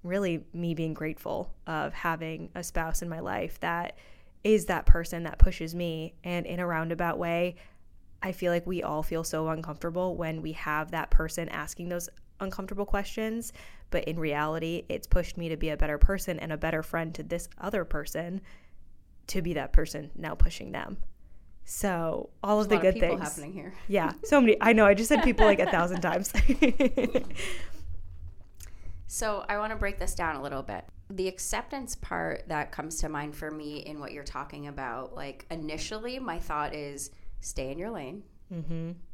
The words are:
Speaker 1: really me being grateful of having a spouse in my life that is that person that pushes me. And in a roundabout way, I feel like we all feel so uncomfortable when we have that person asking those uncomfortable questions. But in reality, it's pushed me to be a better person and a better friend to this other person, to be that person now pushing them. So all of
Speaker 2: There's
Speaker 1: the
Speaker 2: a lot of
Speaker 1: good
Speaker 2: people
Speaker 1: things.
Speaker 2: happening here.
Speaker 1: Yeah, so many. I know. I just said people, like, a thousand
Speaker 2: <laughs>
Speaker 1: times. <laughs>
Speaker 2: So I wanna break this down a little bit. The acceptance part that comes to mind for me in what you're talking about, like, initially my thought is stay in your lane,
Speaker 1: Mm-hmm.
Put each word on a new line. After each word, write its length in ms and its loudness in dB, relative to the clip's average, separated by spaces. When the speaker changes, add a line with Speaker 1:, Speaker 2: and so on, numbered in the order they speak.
Speaker 1:
really 400 0
me 200 -2
being 200 -2
grateful 580 -6
of 280 -4
having 600 -6
a 80 -8
spouse 400 -2
in 60 -8
my 120 -8
life 400 -6
that 380 -4
is 240 4
that 200 0
person 380 8
that 140 -8
pushes 360 4
me. 400 -4
And 220 -4
in 140 -6
a 60 -2
roundabout 520 -2
way, 380 0
I 100 -4
feel 200 0
like 140 0
we 160 -4
all 200 -2
feel 220 -2
so 240 -2
uncomfortable 680 -4
when 240 -4
we 120 -8
have 400 -4
that 180 -4
person 400 6
asking 400 -8
those 180 -6
uncomfortable 460 -4
questions. 680 -2
But 140 0
in 140 -4
reality, 720 -2
it's 180 -6
pushed 300 2
me 140 -6
to 80 -4
be 120 -2
a 60 -4
better 220 0
person 400 4
and 140 -8
a 40 -4
better 260 -2
friend 340 -6
to 60 -10
this 260 -6
other 260 -4
person, 560 -4
to 160 -2
be 100 -2
that 220 -2
person 420 4
now 180 -6
pushing 380 4
them. 240 -8
So 640 -2
all 200 4
of 80 0
Speaker 2:
There's 100 6
Speaker 1:
the 60 4
Speaker 2:
a 20 10
lot 0 -
of 60 6
Speaker 1:
good 60 -2
Speaker 2:
people 180 4
Speaker 1:
things. 100 -4
Speaker 2:
happening 240 -8
here. 220 -12
Speaker 1:
Yeah, 240 2
so 160 6
many. 220 8
I 100 8
know. 140 10
I 80 10
just 160 2
said 120 6
people, 220 8
like, 160 8
a 100 4
thousand 300 2
Speaker 2:
<laughs> 20 -2
Speaker 1:
times. 300 0
<laughs> 1500 4
Speaker 2:
So 360 -2
I 100 0
wanna 160 -2
break 240 -2
this 160 0
down 220 0
a 60 -6
little 200 -4
bit. 220 -8
The 160 -2
acceptance 680 -4
part 500 -4
that 240 -4
comes 300 -8
to 80 0
mind 260 -6
for 160 -8
me 280 -10
in 200 -12
what 140 -12
you're 100 -12
talking 460 -10
about, 480 -8
like, 340 -12
initially 720 -8
my 180 -6
thought 380 -4
is 340 -10
stay 320 -6
in 60 -8
your 120 -6
lane, 320 -10
Speaker 1:
Mm-hmm. 380 -4